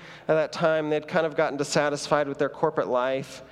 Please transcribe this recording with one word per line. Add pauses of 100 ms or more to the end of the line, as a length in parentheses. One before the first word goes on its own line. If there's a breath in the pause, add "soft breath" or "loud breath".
(280 loud breath)
at
that
time.
They'd
kind
of
gotten
dissatisfied
with
their
corporate
life,